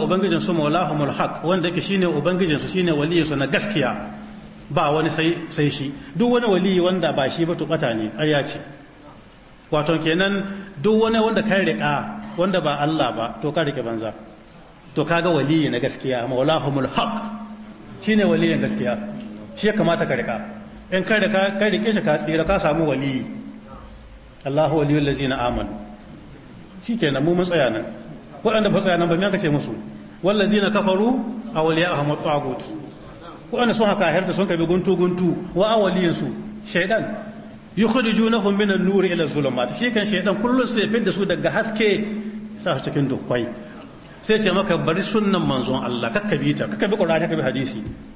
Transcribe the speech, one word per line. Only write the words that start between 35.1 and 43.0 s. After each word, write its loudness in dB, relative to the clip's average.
wa 4
awliyansu 2
shaydan. 0
"Yukhrijunahum 4
minan 2
nuri 4
ila 0
zulumat." 0
Shi 0
kan 2
shaydan 0
kullun 2
sai 0
ya 2
fidda 0
su 0
daga 0
haske, 0
sa -2
su -6
cikin 2